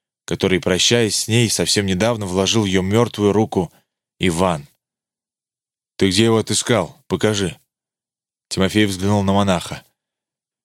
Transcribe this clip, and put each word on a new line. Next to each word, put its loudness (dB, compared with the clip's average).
который, 0
прощаясь 0
с -6
ней, 2
совсем -2
недавно -2
вложил 0
в -2
ее 0
мертвую 0
руку 0
Иван. 0
«Ты 2
где 2
его 2
отыскал? -2
Покажи». -2
Тимофей 2
взглянул 0
на 0
монаха. -2